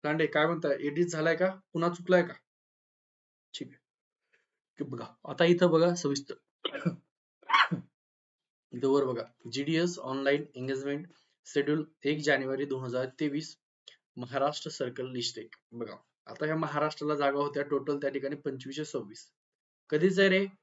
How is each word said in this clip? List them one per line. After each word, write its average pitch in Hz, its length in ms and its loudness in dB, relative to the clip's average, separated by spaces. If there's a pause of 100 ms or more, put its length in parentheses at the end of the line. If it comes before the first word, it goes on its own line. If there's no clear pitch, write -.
लांडे 156 220 2
काय 151 200 2
म्हणताय? 160 340 0
एडिट 147 260 0
झालाय 160 300 0
का? 185 180 0 (180)
पुन्हा 170 180 0
चुकलाय 175 320 4
का? - 120 -4 (1200)
ठीक - 140 -10
आहे, - 100 -20 (1000)
की 143 60 -4
बघा, 117 220 -8 (180)
आता - 200 2
इथं 175 260 6
बघा 165 240 6
सविस्तर. 139 400 -2 (300)
<coughs> - 1200 -2 (880)
इथं 127 160 0
वर 139 160 6
बघा, 120 200 -2 (280)
जीडीएस 160 460 0
ऑनलाइन 139 460 0 (100)
एंगेजमेंट 135 520 -4 (380)
शेड्यूल 151 400 0 (200)
एक 147 160 0
जानेवारी 135 440 0
दोन 131 200 -4
हजार 127 220 -4 (140)
तेवीस, 151 360 -4 (600)
महाराष्ट्र 135 540 -4
सर्कल 127 400 -6
लिस्ट 120 280 -6
एक. 90 160 -16 (180)
बघा, 117 240 -10 (300)
आता 117 180 -8
ह्या 156 120 -2
महाराष्ट्राला 151 580 -2
जागा 143 240 0
होत्या 143 240 -2
टोटल 143 340 -2
त्या 139 140 -2
ठिकाणी 139 260 -4
पंचवीसशे 139 480 -8
सव्वीस. 110 480 -10 (560)
कधीच 180 300 4
आहे 196 100 8
रे? 190 180 4 (160)